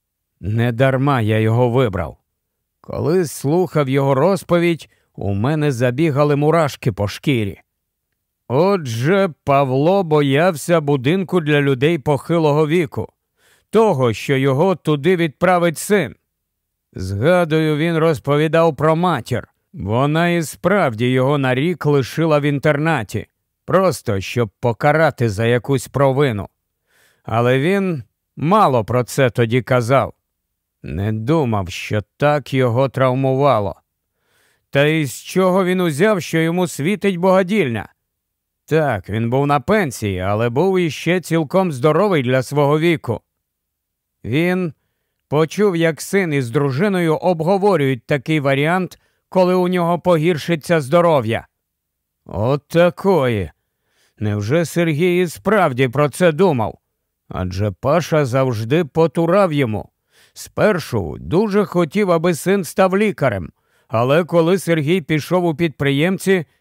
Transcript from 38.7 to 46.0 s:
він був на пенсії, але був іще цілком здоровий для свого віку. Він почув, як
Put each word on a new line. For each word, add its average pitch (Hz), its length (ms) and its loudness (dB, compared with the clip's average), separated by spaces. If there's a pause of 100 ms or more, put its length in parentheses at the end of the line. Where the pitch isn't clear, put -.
він 113 200 -2
був 135 160 0
на 143 140 0
пенсії, 120 600 -2
але 104 280 0
був 180 300 0
іще 175 420 -2
цілком 165 520 0
здоровий 151 500 2
для 127 200 0
свого 143 360 0
віку. 156 420 -2 (1040)
Він 175 480 -2 (560)
почув, 170 480 0
як 165 240 0